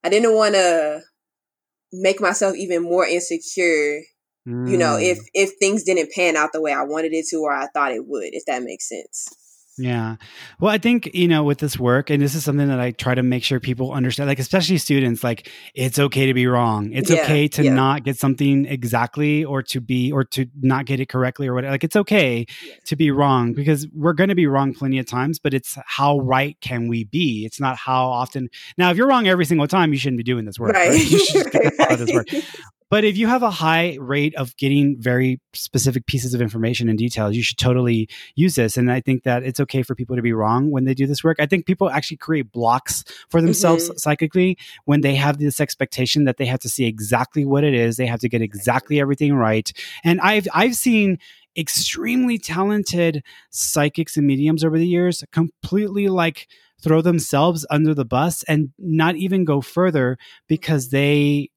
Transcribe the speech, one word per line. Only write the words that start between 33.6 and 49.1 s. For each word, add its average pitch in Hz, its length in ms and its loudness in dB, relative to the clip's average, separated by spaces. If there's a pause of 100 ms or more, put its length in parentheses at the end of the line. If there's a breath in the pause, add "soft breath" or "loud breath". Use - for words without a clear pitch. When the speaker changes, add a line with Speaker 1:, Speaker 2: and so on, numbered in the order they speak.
Speaker 2:
rate 143 360 0
of 131 200 -8
getting 139 460 2
very 127 400 0 (120)
specific 131 520 -2
pieces 123 280 -4
of 120 80 0
information 113 460 -2
and 110 100 2
details, 110 380 -2
you 117 80 -2
should - 140 -4
totally 123 500 0 (280 loud breath)
use 165 200 2
this. 113 220 0
And 123 120 2
I 127 120 0
think 131 220 -2
that 123 200 0
it's 131 160 -6
okay 131 240 -2
for 135 100 -6
people 123 220 -6
to 123 60 -2
be 117 100 0
wrong 117 400 2
when 131 140 0
they 131 80 0
do 135 120 0
this 139 160 -2
work. 160 200 2
I 147 60 0
think 175 180 0
people 185 240 0
actually 147 260 -4
create 139 340 -4
blocks 120 540 0 (260 loud breath)
for 165 120 2
themselves 170 500 2
Speaker 1:
Mm-hmm. - 60 -14
Speaker 2:
psychically 170 600 0 (280 loud breath)
when 147 160 4
they 139 140 2
have 143 220 2
this 147 220 -2
expectation 139 640 -2
that 127 140 0
they 135 80 -2
have 127 160 -2
to - 80 -8
see 131 160 -2
exactly 113 580 -2
what 139 220 2
it 147 80 2
is. 117 240 2
They 127 80 -2
have 117 160 -4
to 123 80 -2
get 113 120 0
exactly 120 600 0
everything 143 340 0